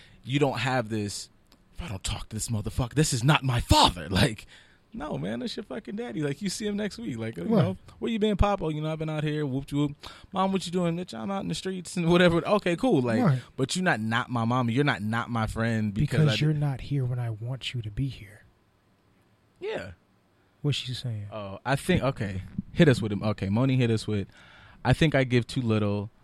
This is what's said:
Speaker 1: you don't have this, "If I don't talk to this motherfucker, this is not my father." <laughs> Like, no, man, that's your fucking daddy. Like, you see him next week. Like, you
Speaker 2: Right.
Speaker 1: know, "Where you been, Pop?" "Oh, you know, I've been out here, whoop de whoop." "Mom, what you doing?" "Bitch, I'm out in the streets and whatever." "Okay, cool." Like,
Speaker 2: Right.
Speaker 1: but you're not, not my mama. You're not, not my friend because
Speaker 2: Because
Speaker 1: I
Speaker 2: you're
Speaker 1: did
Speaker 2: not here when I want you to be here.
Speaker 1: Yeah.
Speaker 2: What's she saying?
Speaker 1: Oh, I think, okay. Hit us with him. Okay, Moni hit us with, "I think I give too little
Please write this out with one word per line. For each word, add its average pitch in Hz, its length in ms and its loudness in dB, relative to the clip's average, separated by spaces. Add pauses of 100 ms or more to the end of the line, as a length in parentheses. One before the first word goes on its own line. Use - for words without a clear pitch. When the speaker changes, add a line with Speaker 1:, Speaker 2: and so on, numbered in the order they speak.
(240)
Speaker 1:
you 131 160 -2
don't 131 200 0
have 127 300 -2
this, 104 400 -6 (480)
"If 175 60 -8
I 170 60 -8
don't 95 140 -8
talk - 260 -6
to 110 60 -10
this - 140 -6
motherfucker, 113 440 -4
this 151 200 2
is 110 100 -2
not 143 200 4
my 123 180 0
father." 90 480 4
<laughs> - 20 -4
Like, 104 340 2 (460)
no, 247 280 -8
man, 233 200 -6
that's 247 160 -8
your 220 100 -8
fucking 233 320 -12
daddy. 226 260 -6
Like, 143 180 -4
you 196 80 -4
see - 160 -8
him 208 100 -4
next 202 220 -6
week. 226 220 -8
Like, 113 180 -6
you 165 60 -8
Speaker 2:
Right. 208 200 4
Speaker 1:
know, 95 140 0 (220)
"Where 233 120 -2
you 226 60 -2
been, 208 200 2
Pop?" 202 260 2
"Oh, 160 60 -2
you 151 120 -4
know, 156 100 -4
I've 156 60 -6
been 156 120 -6
out 151 140 -4
here, 151 220 -2
whoop 135 220 -4
de 143 80 -6
whoop." 143 200 0 (380)
"Mom, 190 180 0
what 190 140 -2
you 170 60 -8
doing?" 170 260 0
"Bitch, 180 160 -10
I'm 220 160 -8
out 196 140 -4
in 175 40 -6
the 170 60 -2
streets 185 420 -8
and 165 140 0
whatever." 175 380 8
"Okay, 190 280 2
cool." 180 260 4
Like, 120 220 2
Speaker 2:
Right. 135 160 4 (160)
Speaker 1:
but - 200 -2
you're 185 100 -2
not, 147 140 2
not 113 320 -2
my 117 140 0
mama. 120 260 2
You're 131 120 2
not, 120 200 0
not 113 260 -2
my 117 160 0
friend 110 480 0
because 139 280 2
Speaker 2:
Because 139 200 4
Speaker 1:
I - 20 0
Speaker 2:
you're 156 100 4
Speaker 1:
did 151 60 -2
Speaker 2:
not 143 220 -2
here 135 240 -2
when 123 140 -4
I 120 100 -4
want 117 460 -8
you 117 80 -4
to 107 80 -8
be 127 160 -4
here. - 380 -14 (1120)
Speaker 1:
Yeah. 415 320 -8 (680)
Speaker 2:
What's 147 160 0
she 127 160 -8
saying? 110 380 -8
Speaker 1:
Oh, 101 340 -10
I 135 100 0
think, 175 280 2
okay. 101 380 -2 (320)
Hit 160 160 6
us 123 120 6
with 110 100 -2
him. 95 120 -4
Okay, 107 260 -2
Moni 131 280 2
hit 120 140 4
us 107 160 0
with, 104 200 -2 (560)
"I 127 100 4
think 151 220 4
I 135 80 4
give 123 240 2
too - 140 -4
little 104 480 0 (140)